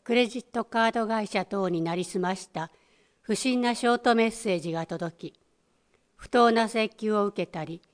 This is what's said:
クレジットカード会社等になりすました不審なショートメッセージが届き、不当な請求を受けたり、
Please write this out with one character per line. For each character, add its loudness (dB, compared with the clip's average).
ク 0
レ 4
ジ -8
ッ -6
ト -6
カ 0
ー 2
ド -2
会 -2
社 -2
等 -2
に 0
な -2
り -2
す -6
ま 0
し -12
た -8
不 -2
審 0
な 2
シ -2
ョ 4
ー 2
ト 4
メ 4
ッ -4
セ -2
ー -4
ジ -6
が -4
届 -8
き、 -20
不 -20
当 6
な 4
請 0
求 -4
を 2
受 -4
け -12
た -8
り、 -12